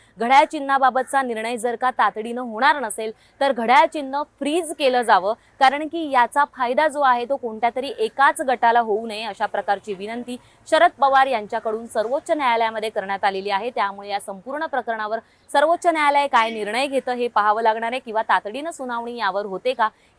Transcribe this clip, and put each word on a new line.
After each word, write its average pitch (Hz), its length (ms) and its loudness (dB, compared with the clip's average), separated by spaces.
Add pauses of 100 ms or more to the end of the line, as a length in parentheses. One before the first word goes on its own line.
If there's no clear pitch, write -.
(180)
घड्याळ 254 260 4
चिन्हाबाबतचा 269 800 2
निर्णय 233 340 -4
जर 226 200 -4
का 247 140 -2
तातडीनं 226 500 -2
होणार 254 400 2
नसेल 220 320 -6 (280)
तर 277 120 2
घड्याळ 247 340 4
चिन्ह 285 360 -4
फ्रीज 302 560 -4
केलं 254 240 2
जावं, 202 300 4 (280)
कारण 277 260 4
की 311 240 -6
याचा 262 340 2
फायदा 262 440 0
जो 285 120 -4
आहे 247 240 2
तो 269 120 -4
कोणत्या 233 400 -4
तरी 262 220 -6
एकाच 277 420 2
गटाला 240 400 2
होऊ 226 260 -2
नये, 214 160 -8
अशा 220 240 -6
प्रकारची 202 480 -4
विनंती 233 420 -10 (340)
शरद 320 200 4 (100)
पवार 269 260 4
यांच्याकडून 226 600 -4
सर्वोच्च 240 440 -4
न्यायालयामध्ये 226 600 0
करण्यात 196 340 -4
आलेली 196 260 -2
आहे. 202 200 -4
त्यामुळे 202 380 -4
या 202 120 -4
संपूर्ण 247 460 -8
प्रकरणावर 220 520 -4 (340)
सर्वोच्च 320 340 2
न्यायालय 285 400 4
काय 226 240 4
निर्णय 220 360 -4
घेतं 254 260 -2
हे 247 160 -4
पाहावं 214 340 2
लागणार 226 300 0
आहे 262 80 -4
किंवा 220 220 -4
तातडीनं 226 480 -2
सुनावणी 240 460 -8
यावर 202 300 -2
होते 214 260 -4
का 233 160 0 (300)